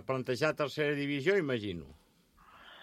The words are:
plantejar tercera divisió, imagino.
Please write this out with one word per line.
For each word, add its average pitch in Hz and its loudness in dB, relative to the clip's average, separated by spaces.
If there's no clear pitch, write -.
plantejar 131 0
tercera 147 0
divisió, 143 2
imagino. 104 0